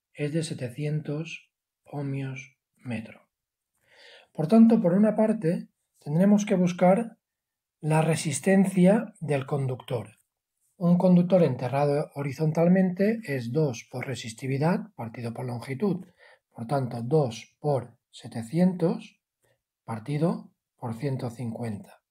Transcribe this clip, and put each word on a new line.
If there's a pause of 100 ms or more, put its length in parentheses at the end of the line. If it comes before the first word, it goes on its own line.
(120)
es
de
setecientos (340)
ohmios (180)
metro. (1040)
Por
tanto,
por
una
parte, (300)
tendremos
que
buscar (640)
la
resistencia
del
conductor. (580)
Un
conductor
enterrado
horizontalmente
es
dos
por
resistividad
partido
por
longitud. (440)
Por
tanto,
dos
por (120)
setecientos (640)
partido (240)
por
ciento
cincuenta.